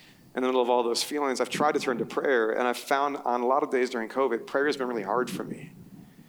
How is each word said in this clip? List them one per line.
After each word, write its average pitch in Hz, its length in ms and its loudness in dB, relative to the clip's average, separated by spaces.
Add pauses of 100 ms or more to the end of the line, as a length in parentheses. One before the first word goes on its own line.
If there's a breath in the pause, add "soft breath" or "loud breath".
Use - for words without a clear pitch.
(360 loud breath)
in 127 60 0
the 127 40 2
middle 127 140 2
of 120 100 2
all 123 140 4
those 117 180 0
feelings, 139 380 -2
I've 120 80 0
tried 151 240 2
to 147 80 0
turn 123 180 0
to 113 80 -2
prayer, 127 440 2
and 123 180 0
I've 120 80 0
found 139 480 0
on 123 160 2
a 120 60 0
lot 139 180 4
of 139 60 -4
days 127 200 2
during 113 180 -4
covid, 117 380 0
prayer 139 200 0
has 151 100 0
been 135 100 -4
really 120 160 -2
hard 117 260 0
for 98 140 -6
me. - 300 -12 (560 loud breath)